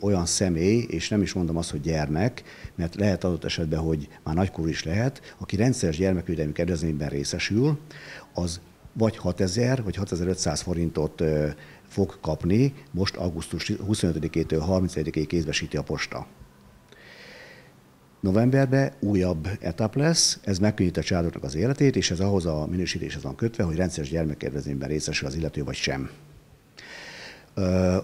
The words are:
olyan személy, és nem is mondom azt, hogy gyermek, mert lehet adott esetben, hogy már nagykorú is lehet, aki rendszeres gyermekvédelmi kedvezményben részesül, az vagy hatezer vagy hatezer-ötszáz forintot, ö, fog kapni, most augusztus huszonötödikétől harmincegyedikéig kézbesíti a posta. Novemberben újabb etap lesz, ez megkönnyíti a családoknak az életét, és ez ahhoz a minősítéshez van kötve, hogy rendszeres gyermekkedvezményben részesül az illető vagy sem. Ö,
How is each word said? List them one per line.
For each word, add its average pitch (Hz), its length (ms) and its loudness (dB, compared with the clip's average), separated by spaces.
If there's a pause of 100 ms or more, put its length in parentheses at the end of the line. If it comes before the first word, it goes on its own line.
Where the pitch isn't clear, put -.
olyan 95 240 2
személy, 92 640 2
és 82 200 -4
nem 104 120 4
is 85 120 0
mondom 82 240 0
azt, 82 120 -2
hogy 76 120 -4
gyermek, 78 640 0 (320)
mert 85 200 -4
lehet 101 280 2
adott 85 200 0
esetben, 80 360 -2
hogy 80 280 0 (160)
már 80 120 -2
nagykorú 87 320 0
is 76 160 -2
lehet, 110 540 -2
aki - 180 -6
rendszeres 101 420 2
gyermekvédelmi 85 540 2
kedvezményben 80 580 0
részesül, 98 720 0 (540)
az 87 280 -2 (320)
vagy 113 240 2
hatezer 113 680 0
vagy 92 120 -4
hatezer-ötszáz 87 680 -2
forintot, 82 600 -2
ö, 76 260 2 (400)
fog - 340 -2
kapni, 95 520 2 (180)
most 92 240 -2
augusztus 82 560 -4
huszonötödikétől 82 880 0
harmincegyedikéig 80 680 0
kézbesíti 78 500 -2
a 71 60 -2
posta. - 440 -6 (1900)
Novemberben 131 800 4
újabb 90 480 2 (120)
etap 107 360 -2
lesz, 160 480 2
ez 98 160 0
megkönnyíti 95 400 2
a 78 40 2
családoknak 85 400 0
az 67 120 -6
életét, 131 400 4
és 95 160 2
ez 85 80 -2
ahhoz 98 260 2
a 76 240 0
minősítéshez 73 540 -4
van 69 120 -6
kötve, 113 280 -2
hogy 82 120 0
rendszeres 80 340 0
gyermekkedvezményben 71 800 -2
részesül 76 380 -2
az 67 80 -6
illető 76 280 -4
vagy 69 120 -6
sem. 69 340 -4 (1500)
Ö, 92 460 4